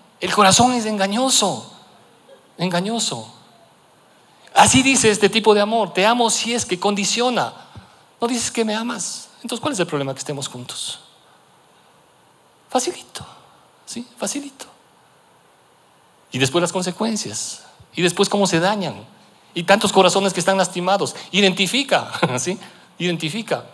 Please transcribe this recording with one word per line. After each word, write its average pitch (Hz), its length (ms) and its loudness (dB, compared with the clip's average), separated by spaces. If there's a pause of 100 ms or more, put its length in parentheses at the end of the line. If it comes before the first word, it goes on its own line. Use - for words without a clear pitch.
(180)
El 185 140 -4
corazón 208 400 6
es 233 140 -2
engañoso, 202 880 0 (840)
engañoso. 175 720 -4 (1200)
Así 247 280 6
dice 247 280 4
este 202 180 4
tipo 214 260 4
de 208 60 4
amor, 208 320 0
"Te 190 140 2
amo 233 240 4
si 233 240 -2
es 226 100 -2
que", 185 160 -4
condiciona. 202 720 0 (640)
No 233 100 0
dices 240 220 -2
que 226 140 -2
me 214 100 -2
amas. 226 540 -8 (140)
Entonces, 233 180 -6
¿cuál 202 140 -4
es 180 60 -2
el 170 60 0
problema 139 260 -4
que 127 80 -10
estemos 139 280 -8
juntos? - 520 -12 (1700)
Facilito, - 580 -6 (580)
¿sí? - 220 -12 (100)
Facilito. 277 500 -8 (1600)
Y 131 80 -6
después 135 240 2
las 175 100 -2
consecuencias. 202 920 -6 (300)
Y - 80 -2
después 180 260 2
cómo 202 180 2
se 165 140 2
dañan. 170 440 -2 (480)
Y 175 120 -6
tantos 196 280 4
corazones 190 400 4
que 185 80 -4
están 190 160 2
lastimados. 180 580 0 (180)
Identifica, 196 800 2 (140)
<laughs> 123 140 0
¿sí? 185 200 -4 (400)
Identifica. 165 760 -4